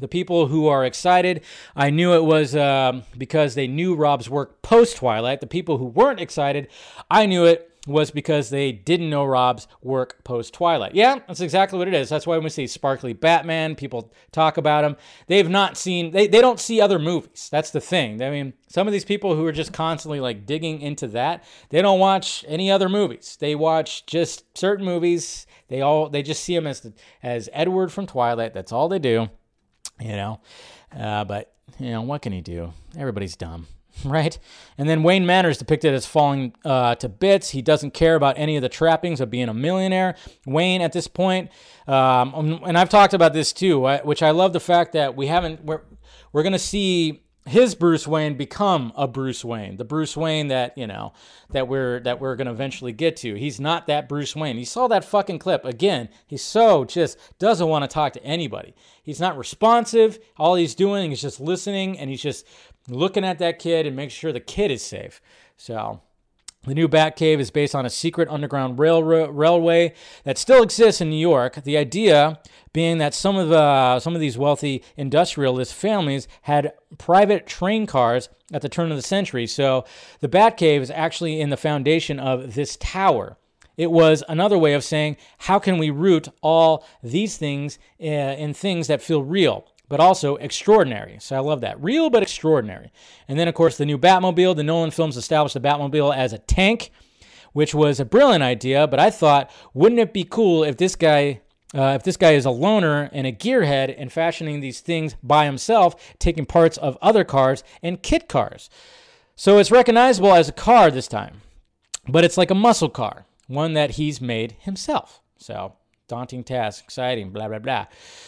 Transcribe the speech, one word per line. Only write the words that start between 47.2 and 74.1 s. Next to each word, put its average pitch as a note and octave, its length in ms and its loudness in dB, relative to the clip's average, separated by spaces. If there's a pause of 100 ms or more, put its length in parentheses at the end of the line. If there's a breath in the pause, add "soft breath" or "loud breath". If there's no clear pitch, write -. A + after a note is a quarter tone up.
his A3 300 2
Bruce E3 320 2
Wayne D3+ 280 -2
become C#3+ 600 -2
a C#3 120 -4
Bruce C3 380 -8
Wayne, G#2 320 -10
the A2+ 80 -10
Bruce D3+ 320 -6
Wayne D#3 300 -4
that, B2+ 280 -4
you B2 120 -10
know, G#2 260 -12 (380 soft breath)
that C3 160 -4
we're, B2+ 320 -4
that A#2+ 200 -4
we're C3 160 -6
gonna B2 160 -6
eventually B2+ 420 -10
get D#3+ 240 -2
to. G#2+ 180 -8
He's A#2 240 -8
not D#3 280 -4
that D3 220 -2
Bruce C#3+ 260 -8
Wayne. D3 220 -6
You B2 80 -10
saw B3+ 220 -2
that G3+ 180 0
fucking G3 320 -2
clip. E3+ 280 -4
Again, B2+ 440 -4 (160 soft breath)
he's - 160 -14
so G#3 420 4
just D#3+ 360 -4 (180 soft breath)
doesn't F3+ 300 2
wanna D3 200 0
talk D3 260 -4
to - 100 -18
anybody. C#3 500 -8 (300 soft breath)
He's D3+ 160 -12
not E3+ 180 -4
responsive. A3+ 800 2 (200 soft breath)
All E3+ 180 2
he's E3+ 180 0
doing G3 380 -2
is B2+ 100 -8
just C#3 180 -10
listening, F#3+ 600 -6
and C#3 100 -10
he's C3 120 -10
just - 260 -8 (400 soft breath)
looking F#3 360 -2
at F#3 160 -4
that E3+ 200 -2
kid E3 260 -2
and C3+ 100 -8
making C#3 140 -10
sure D#3+ 220 -10
the B2 80 -8
kid G3 320 -4
is A#2 120 -8
safe. - 380 -14 (360 soft breath)
So A2 440 -10 (640)
the C3+ 80 -6
new D#3+ 140 4
Batcave D#3 520 4
is C#3 120 -4
based D3 240 0
on C3 100 -2
a A#2+ 40 -6
secret E3 400 -2
underground C#3 480 -6
railro-, D#3+ 540 2
railway E3+ 640 2 (300 loud breath)
that C3+ 140 -4
still B3 260 6
exists G#3+ 380 4
in D#3 80 -2
New D#3 80 -4
York. D3 460 0
The D3 140 -2
idea D3+ 600 2 (320 soft breath)
being E3 280 0
that D3 140 -2
some G3 220 -2
of F3+ 140 0
the, C#3 500 4
some E3+ 160 -4